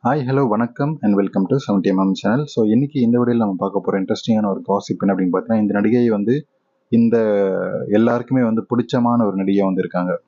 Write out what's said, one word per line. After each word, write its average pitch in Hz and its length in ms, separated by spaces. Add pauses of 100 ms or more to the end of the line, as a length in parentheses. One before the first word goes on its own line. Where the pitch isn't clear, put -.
ஹாய், 139 180
ஹலோ, 131 240
வணக்கம் 120 540
and 104 160
welcome 98 280
to 127 100
செவன்டி 101 360
எம் 95 80
எம் 95 140
channel. 107 320
So, 123 200
இன்னைக்கு 131 360
இந்த 117 160
வீடியோல 120 260
நம்ம 98 140
பார்க்க 98 220
போற 98 180
இன்ட்ரெஸ்டிங்கான 107 520
ஒரு 95 160
காசிப் - 360
என்ன 98 120
அப்படின்னு 92 200
பார்த்தீங்கன்னா, 110 280
இந்த 101 120
நடிகை 117 360
வந்து 107 240 (580)
இந்த 117 240 (760)
எல்லாருக்குமே 120 540
வந்து 113 180
பிடிச்சமான 120 640
ஒரு 98 120
நடிகையா 98 280
வந்து 95 160
இருக்காங்க. 90 300 (160)